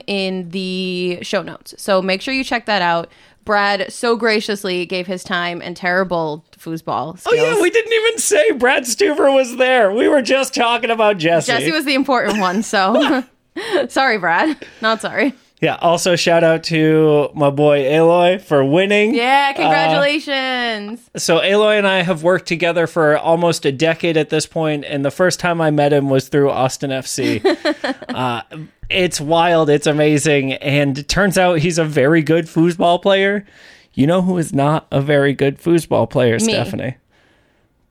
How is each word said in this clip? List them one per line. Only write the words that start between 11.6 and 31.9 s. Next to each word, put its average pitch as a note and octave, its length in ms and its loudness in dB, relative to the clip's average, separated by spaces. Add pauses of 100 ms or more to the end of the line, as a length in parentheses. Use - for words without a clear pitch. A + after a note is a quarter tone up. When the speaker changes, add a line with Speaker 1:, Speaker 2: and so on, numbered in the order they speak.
Speaker 1:
was D#4 140 -2
the C#4 100 0
important A#3+ 460 0
one, F#3+ 220 0
so A3+ 600 0 (340)
<laughs> F4+ 320 -4
sorry, B3+ 300 0
Brad. A3 460 -2 (160)
Not A3 220 -2
sorry. G#3 320 -2 (280)
Speaker 2:
Yeah, D#3 200 0
also E3+ 340 2
shout E3+ 260 2
out D#3+ 220 2
to D#3 720 2
my C#3+ 160 2
boy D3 320 2
Aloy E3+ 580 2
for C#3+ 240 0
winning. G3 500 2
Speaker 1:
Yeah, C4+ 380 2
Speaker 2:
Uh, C4+ 40 -12
Speaker 1:
congratulations. C4 1600 -2
Speaker 2:
so - 220 0
Aloy G#3+ 360 2
and G3+ 100 2
I F#3+ 140 2
have E3+ 220 -2
worked F3+ 260 2
together E3+ 380 0
for D3+ 320 2
almost E3 480 0
a C#3 60 2
decade D#3 440 0
at D3+ 140 0
this D#3 160 -2
point, D#3 400 -4
and C#3 180 -4
the C#3 60 -2
first F3+ 280 0
time E3+ 220 -2
I D#3 100 2
met D3 220 2
him C#3 160 2
was C3+ 220 0
through C#3 200 2
Austin C3 420 -4
F C3 140 -8
C. - 400 -4
Speaker 1:
<laughs> F4 60 4 (560)
Speaker 2:
Uh, B2 340 -6 (480)
it's F3+ 300 -2
wild, E3 500 2
it's D3 160 2
amazing, D3 680 2
and C#3 440 -2
it D3 100 -8
turns F#3+ 300 0
out F3+ 220 2
he's E3+ 180 0
a E3 60 0
very D#3 380 2